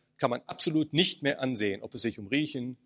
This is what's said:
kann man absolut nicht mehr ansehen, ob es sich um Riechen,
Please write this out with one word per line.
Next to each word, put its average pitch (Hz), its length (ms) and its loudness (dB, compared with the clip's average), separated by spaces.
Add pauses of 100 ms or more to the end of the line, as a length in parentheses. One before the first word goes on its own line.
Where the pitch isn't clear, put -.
(180)
kann 131 120 2
man 123 180 -2
absolut 156 460 0
nicht 175 300 2
mehr 143 180 2
ansehen, 104 400 0
ob 117 140 -12
es 110 60 -2
sich 113 180 -2
um 101 80 -12
Riechen, 127 580 -2